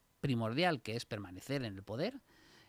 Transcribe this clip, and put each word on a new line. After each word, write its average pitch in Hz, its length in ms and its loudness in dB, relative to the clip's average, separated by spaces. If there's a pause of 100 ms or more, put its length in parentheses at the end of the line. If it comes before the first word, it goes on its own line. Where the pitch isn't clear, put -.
(200)
primordial, 131 600 2
que 110 140 -4
es 117 100 -6
permanecer 101 580 -4
en 101 120 -4
el 95 60 -10
poder, 175 380 -2 (480)